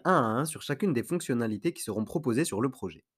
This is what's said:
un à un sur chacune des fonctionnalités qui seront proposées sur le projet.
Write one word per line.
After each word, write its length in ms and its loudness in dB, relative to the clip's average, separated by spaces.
un 100 6
à 240 4
un 60 0
sur 160 -8
chacune 320 0
des 100 2
fonctionnalités 680 -2
qui 100 -12
seront 220 -2
proposées 400 0
sur 160 -2
le 80 2
projet. 340 -10